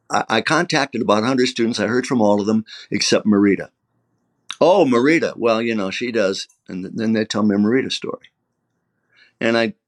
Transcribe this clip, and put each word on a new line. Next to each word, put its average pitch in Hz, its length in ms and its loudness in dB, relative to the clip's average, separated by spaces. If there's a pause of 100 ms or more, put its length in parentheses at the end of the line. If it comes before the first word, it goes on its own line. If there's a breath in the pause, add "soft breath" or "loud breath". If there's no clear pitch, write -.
I, - 200 0
I 113 120 2
contacted 156 600 -2
about 104 220 2
a 120 40 -2
hundred 131 200 2
students. 117 320 -2
I 98 80 0
heard 123 200 -2
from 123 140 0
all 104 180 4
of 101 80 -4
them 110 180 0 (240 loud breath)
except 104 360 0
Marita. 101 440 2 (880)
"Oh, 175 260 4
Marita. 123 520 2
Well, 110 240 0
you 117 140 -4
know, 98 160 -4
she 123 200 -6
does." 101 360 -2 (200)
And 92 160 -10
th-, 92 120 -12
then 110 180 -2
they 110 120 0
tell 107 180 -2
me 101 120 2
Marita's 110 400 0
story. - 320 -10 (1120 soft breath)
And 117 180 0
I, 113 160 0 (140)